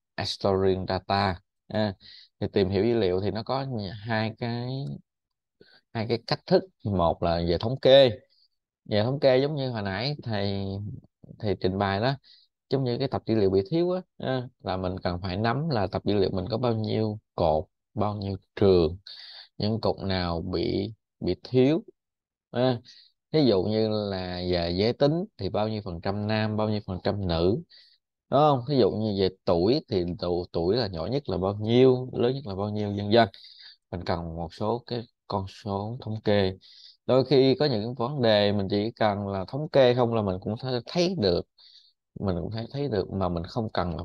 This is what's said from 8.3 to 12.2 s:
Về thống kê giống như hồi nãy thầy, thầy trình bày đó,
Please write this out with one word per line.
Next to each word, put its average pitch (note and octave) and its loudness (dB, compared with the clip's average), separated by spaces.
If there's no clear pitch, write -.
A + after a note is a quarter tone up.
Về G#2 0
thống C#3 -2
kê C3 4
giống C#3+ 0
như C3+ -4
hồi A2 -4
nãy G#2+ -4
thầy, G2+ -2
thầy G2+ -2
trình F#2+ -2
bày G2 0
đó, C3+ 0